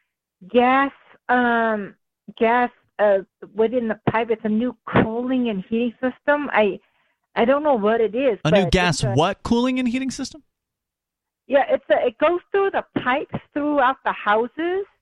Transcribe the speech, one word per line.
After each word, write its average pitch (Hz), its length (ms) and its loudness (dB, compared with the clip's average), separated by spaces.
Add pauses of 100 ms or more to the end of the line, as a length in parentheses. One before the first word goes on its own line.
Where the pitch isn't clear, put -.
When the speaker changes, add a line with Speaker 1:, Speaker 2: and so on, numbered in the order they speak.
(520)
Speaker 1:
gas, 262 400 4 (380)
um, 226 680 0 (420)
gas, 233 320 2 (300)
uh, 202 200 4 (360)
within 226 320 0
the 214 120 -4 (100)
pipe. 226 200 -2
It's 220 140 -4
a 220 60 -2
new 240 260 -2 (160)
cooling 240 580 0
and 190 200 -6
heating 233 320 -2
system. 285 500 -2
I, 208 280 0 (560)
I 226 100 2
don't 277 180 0
know 294 120 2
what 220 260 0
it 202 120 0
is, 240 320 0
Speaker 2:
A 151 60 2
new 196 120 4
Speaker 1:
but 165 80 0
Speaker 2:
gas 180 240 2
Speaker 1:
it's - 100 -4
a 98 80 -2
Speaker 2:
what 170 300 0
cooling 254 360 0
and 254 80 -2
heating 262 240 -4
system? 285 320 -12 (1040)
Speaker 1:
Yeah, 262 220 2
it's - 200 -2
a, 269 180 2
it 240 120 -6
goes 349 200 2 (120)
through 392 200 0
the 254 120 -4 (180)
pipes 254 340 -4 (180)
throughout 285 520 0
the - 80 0
houses, 302 720 -2 (160)